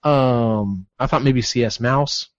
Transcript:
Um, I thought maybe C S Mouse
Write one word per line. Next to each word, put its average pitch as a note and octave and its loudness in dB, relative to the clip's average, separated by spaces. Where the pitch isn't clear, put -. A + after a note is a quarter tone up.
Um, A#2 0
I C3 -2
thought C3+ 0
maybe C3 4
C A#2 -2
S A2 -6
Mouse C3+ -2